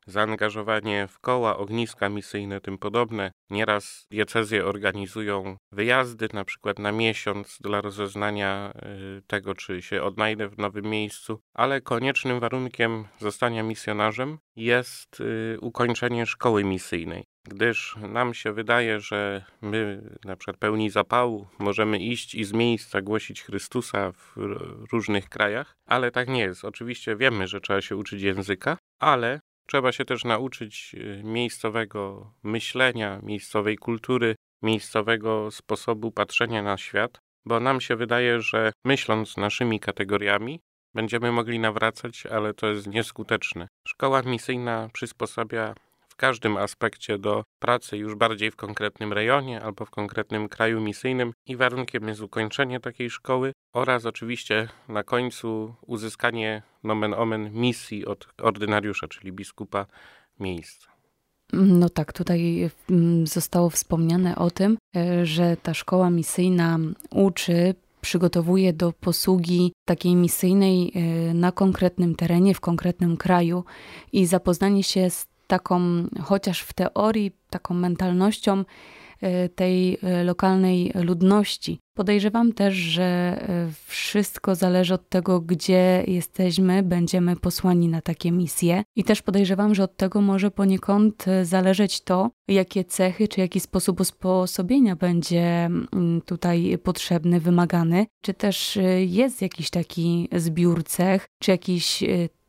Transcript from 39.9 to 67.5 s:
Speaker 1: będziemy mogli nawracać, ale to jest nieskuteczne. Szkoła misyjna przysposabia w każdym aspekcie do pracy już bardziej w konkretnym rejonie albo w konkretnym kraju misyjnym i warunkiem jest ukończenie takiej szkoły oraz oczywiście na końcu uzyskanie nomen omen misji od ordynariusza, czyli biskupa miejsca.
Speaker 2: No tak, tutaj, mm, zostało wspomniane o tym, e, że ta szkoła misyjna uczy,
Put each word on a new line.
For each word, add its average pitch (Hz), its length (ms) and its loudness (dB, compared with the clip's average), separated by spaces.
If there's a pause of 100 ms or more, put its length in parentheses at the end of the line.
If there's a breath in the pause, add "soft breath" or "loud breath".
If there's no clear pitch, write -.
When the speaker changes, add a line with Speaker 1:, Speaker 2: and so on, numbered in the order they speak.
Speaker 1:
będziemy 113 380 -2
mogli 117 260 -2
nawracać, 110 680 -4
ale 107 280 -4
to - 120 -6
jest 104 200 -4
nieskuteczne. 101 800 -4 (200)
Szkoła 135 340 0
misyjna 120 720 -4
przysposabia 113 800 -6 (340)
w - 80 -20
każdym 117 400 0
aspekcie 104 640 -4
do 104 260 -2 (140)
pracy 120 380 -2
już 107 180 -8
bardziej 110 360 0
w - 60 -20
konkretnym 104 560 -6
rejonie 117 500 -2
albo 107 220 -10
w - 60 -18
konkretnym 107 580 -6
kraju 113 320 -2
misyjnym 120 520 -4 (140)
i 131 100 -10
warunkiem 123 520 -2
jest 107 120 -10
ukończenie 117 600 -4
takiej 120 300 -10
szkoły 131 420 -4 (200)
oraz 123 340 -2
oczywiście 113 640 -4 (200 soft breath)
na 107 140 -4
końcu 117 720 -4 (120)
uzyskanie 110 760 -4 (220)
nomen 107 300 0
omen 107 380 -2
misji 117 540 -2
od - 220 -10 (140)
ordynariusza, 104 640 0
czyli - 240 -14
biskupa 101 540 -8 (540 soft breath)
miejsca. 92 540 -10 (580)
Speaker 2:
No 175 360 6
tak, - 240 -4
tutaj, 170 580 0 (200)
mm, 170 360 4
zostało 175 440 0
wspomniane 170 680 0
o 175 140 2
tym, 208 280 2 (180)
e, 175 300 2
że 170 360 2
ta 165 120 -4
szkoła 185 360 2
misyjna 170 680 2 (320)
uczy, 185 640 2 (260)